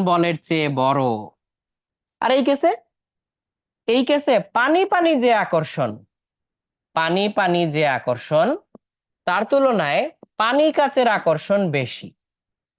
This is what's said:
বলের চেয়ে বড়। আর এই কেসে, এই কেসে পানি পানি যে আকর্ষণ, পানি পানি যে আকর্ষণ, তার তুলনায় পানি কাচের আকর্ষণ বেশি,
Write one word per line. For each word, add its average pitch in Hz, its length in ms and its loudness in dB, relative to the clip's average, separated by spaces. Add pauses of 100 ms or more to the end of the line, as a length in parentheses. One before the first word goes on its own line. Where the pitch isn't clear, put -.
বলের 170 280 2 (100)
চেয়ে 156 220 -2 (120)
বড়। 135 240 0 (1200)
আর 226 140 0
এই 277 120 2
কেসে, 285 240 0 (1200)
এই 262 140 4
কেসে 294 260 2 (220)
পানি 302 260 2 (100)
পানি 349 200 2 (100)
যে 247 80 4 (140)
আকর্ষণ, 151 460 -2 (1040)
পানি 170 280 0 (140)
পানি 175 240 0 (120)
যে 156 100 0 (140)
আকর্ষণ, 151 500 -2 (800)
তার 185 240 0
তুলনায় 220 520 2 (380)
পানি 262 260 2 (120)
কাচের 262 300 2 (100)
আকর্ষণ 175 420 0 (160)
বেশি, - 320 -6 (720)